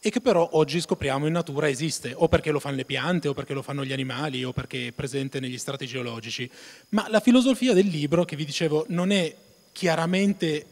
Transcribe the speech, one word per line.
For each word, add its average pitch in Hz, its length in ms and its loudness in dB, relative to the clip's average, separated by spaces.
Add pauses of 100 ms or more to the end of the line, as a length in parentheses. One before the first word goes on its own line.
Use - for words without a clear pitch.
e 214 60 2
che 240 100 0
però 175 340 4
oggi 156 260 4
scopriamo 143 480 -2
in 156 40 0
natura 156 360 -2
esiste, 139 440 -4
o 165 140 2
perché 156 240 2
lo 147 80 2
fanno 139 160 -4
le 131 100 -4
piante, 147 440 -2
o 139 60 -2
perché 135 200 -8
lo 139 80 -6
fanno 143 220 -6
gli 135 80 -6
animali, 131 500 -4
o 127 100 -6
perché 123 360 -6
è 117 40 -12
presente 135 460 -6
negli 127 200 -8
strati 139 280 -8
geologici. 120 640 -8 (380)
Ma 208 200 0
la 214 120 4
filosofia 247 520 4
del 190 140 6
libro, 160 380 2
che 165 100 -8
vi 147 100 -4
dicevo 151 440 0
non 180 240 0
è 175 200 2 (380)
chiaramente 170 1000 0